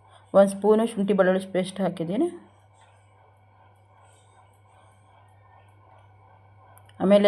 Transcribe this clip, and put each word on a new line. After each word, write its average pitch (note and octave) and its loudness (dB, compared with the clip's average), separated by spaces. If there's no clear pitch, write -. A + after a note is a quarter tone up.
ಒಂದು G3 4
ಸ್ಪೂನು G#3+ 2
ಶುಂಠಿ G3 -2
ಬೆಳ್ಳುಳ್ಳಿ F#3+ 0
ಪೇಸ್ಟ್ F#3 -6
ಹಾಕಿದ್ದೀನಿ. F3 -4
ಆಮೇಲೆ G3+ 4